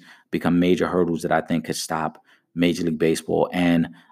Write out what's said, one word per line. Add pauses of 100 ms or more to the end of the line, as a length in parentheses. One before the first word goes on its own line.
(300)
become
major
hurdles
that
I
think
could
stop (320)
Major
League
Baseball
and, (240)